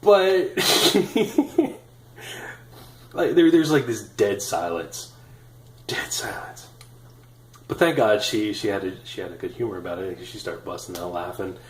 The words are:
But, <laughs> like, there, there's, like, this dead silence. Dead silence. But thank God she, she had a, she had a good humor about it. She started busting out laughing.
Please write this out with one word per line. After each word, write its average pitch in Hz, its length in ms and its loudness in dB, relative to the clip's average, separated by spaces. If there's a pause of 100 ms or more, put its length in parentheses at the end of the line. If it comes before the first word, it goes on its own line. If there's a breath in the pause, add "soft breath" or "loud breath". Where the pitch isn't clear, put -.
But, 190 540 4
<laughs> - 2500 -2
like, 170 220 0
there, 165 160 8
there's, 160 200 6
like, 139 160 4
this 107 160 -4
dead 101 380 0
silence. 85 720 -6 (760 soft breath)
Dead - 240 -6
silence. - 560 -10 (1000)
But - 120 -6
thank 165 180 2
God 107 240 4
she, 107 320 -2
she 104 140 -4
had 98 160 0
a, 92 220 -8
she - 160 -12
had 90 100 -10
a 87 40 -14
good - 160 -8
humor 113 260 -6
about 87 220 -8
it. 90 260 -8
She 107 120 -16
started 85 260 -10
busting - 340 -12
out 87 140 -8
laughing. 90 460 -8 (120)